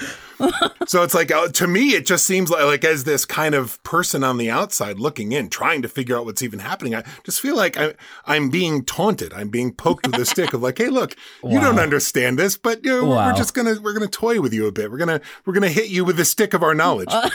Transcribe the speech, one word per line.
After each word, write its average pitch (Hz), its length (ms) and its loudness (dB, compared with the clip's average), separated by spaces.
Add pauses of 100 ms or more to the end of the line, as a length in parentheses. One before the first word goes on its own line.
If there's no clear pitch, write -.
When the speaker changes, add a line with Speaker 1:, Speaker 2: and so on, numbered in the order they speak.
(380)
Speaker 1:
<laughs> 269 100 2 (380)
Speaker 2:
So 180 160 2
it's 175 120 0
like, 165 180 2
uh, 165 160 2
to 170 180 0
me, 214 280 4
it 156 100 0
just 180 220 2
seems 185 240 0
like, 160 140 2
like 143 200 2
as 156 200 2
this 139 200 0
kind 156 300 0
of 131 300 -2
person 165 380 -2
on 131 140 0
the 117 140 -2
outside 117 480 -2
looking 113 340 -4
in, 131 160 -2
trying 147 320 -2
to 117 80 -6
figure 123 300 -4
out 117 80 -6
what's 107 160 -8
even 113 160 -8
happening, - 360 -6
I 113 100 -6 (200)
just - 160 -6
feel 277 160 -2
like 190 220 0
I, 151 160 0 (320)
I'm 147 240 2
being 151 340 0
taunted. 170 480 -2
I'm 104 160 -8
being 120 240 -2
poked - 340 -2
with - 140 -2
a - 60 -2
stick 175 260 0
of 123 80 -4
like, 127 160 -2
"Hey, 240 120 0
look, 262 280 0 (260)
you 254 160 2
don't 262 180 4
Speaker 3:
Wow. 175 60 4
Speaker 2:
understand 131 560 2
this, 190 200 2
but, 226 260 -2
you 262 60 2
know, 254 160 2
Speaker 3:
Wow. 127 240 4
Speaker 2:
we're 95 80 2
just - 160 -2
gonna, 226 260 0
we're 208 140 -4
gonna 214 140 -2
toy 220 340 0
with 120 100 0
you 107 140 0
a 101 60 -2
bit. 120 180 -4
We're 127 80 -8
gonna, 160 240 -2 (240)
we're 190 80 -2
gonna 196 160 2
hit 208 180 0
you 180 160 0
with 170 140 2
the 170 80 2
stick 202 260 0
of 170 100 2
our 156 120 4
knowledge." 151 360 2
Speaker 1:
Uh, 233 240 0